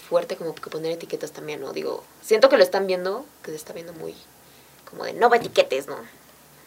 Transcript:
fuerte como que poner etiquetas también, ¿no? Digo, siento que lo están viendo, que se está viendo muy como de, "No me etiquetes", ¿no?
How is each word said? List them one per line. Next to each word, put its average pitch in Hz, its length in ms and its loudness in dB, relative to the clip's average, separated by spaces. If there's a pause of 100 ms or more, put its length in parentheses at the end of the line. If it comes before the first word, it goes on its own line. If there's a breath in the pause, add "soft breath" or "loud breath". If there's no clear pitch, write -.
fuerte 175 260 0
como 165 200 -6
que - 140 -14
poner 160 220 -6
etiquetas 165 400 -8
también, 151 300 -10
¿no? 135 120 -8
Digo, - 300 -6 (200)
siento 214 260 8
que - 80 6
lo 202 60 8
están 196 240 0
viendo, 190 360 -2 (200)
que 160 80 -12
se 156 60 -10
está - 160 -16
viendo 170 200 -14
muy 160 220 -12 (720 soft breath)
como - 160 -12
de, 123 80 -6
"No 233 160 4
me 240 80 6
etiquetes", 131 500 0
¿no? 139 80 -10 (720)